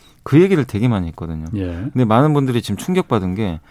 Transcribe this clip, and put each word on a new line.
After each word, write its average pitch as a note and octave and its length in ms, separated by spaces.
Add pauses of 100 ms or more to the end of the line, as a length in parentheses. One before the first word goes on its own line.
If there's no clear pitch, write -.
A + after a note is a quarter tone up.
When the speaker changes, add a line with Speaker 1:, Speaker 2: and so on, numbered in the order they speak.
(220)
Speaker 1:
그 D3+ 200
얘기를 F#3 220
되게 A2 240
많이 G2 180
했거든요. D#2+ 480
Speaker 2:
예. F#2+ 120
Speaker 1:
근데 G2+ 380
많은 B2+ 300
분들이 C3 260
지금 G2+ 160
충격받은 G#2+ 600
게 F#2+ 240 (100)